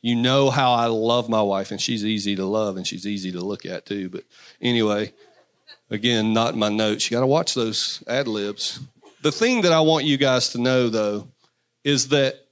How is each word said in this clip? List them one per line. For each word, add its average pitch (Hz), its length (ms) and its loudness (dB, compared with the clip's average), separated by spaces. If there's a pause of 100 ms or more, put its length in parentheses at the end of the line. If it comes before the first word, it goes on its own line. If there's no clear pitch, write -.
You 120 120 0
know 131 360 4
how 127 220 2
I 117 140 4
love 113 440 0
my 110 120 2
wife, 98 280 0
and 101 100 -8
she's 110 240 -4
easy 101 320 -2
to 95 80 -4
love, 101 320 -2
and 92 100 -8
she's 92 200 -10
easy 95 260 -6
to 90 80 -8
look 98 240 -8
at, 90 220 -10
too. 95 240 -6
But - 140 -12 (360)
anyway, 107 540 0 (760)
again, 110 460 0
not 117 180 2
in 113 60 -6
my 107 100 0
notes. 107 420 -2
You 117 60 -2
gotta 127 100 0
watch 147 280 0
those - 520 -4
ad 131 220 -2
libs. 104 520 -6 (420)
The 151 100 2
thing 233 300 2
that 175 100 6
I 160 80 6
want 156 240 4
you 139 140 2
guys 131 320 2
to 120 80 -8
know, 123 320 2
though, 104 380 -2 (560)
is 135 240 0
that 139 440 0